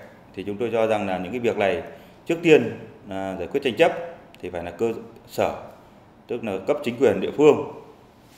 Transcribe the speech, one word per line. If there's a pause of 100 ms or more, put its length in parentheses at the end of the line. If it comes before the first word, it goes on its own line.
(340)
thì
chúng
tôi
cho
rằng
là
những
cái
việc
này (440)
trước
tiên (300)
là
giải
quyết
tranh
chấp (500)
thì
phải
là
cơ (340)
sở, (640)
tức
là
cấp
chính
quyền
địa
phương (640)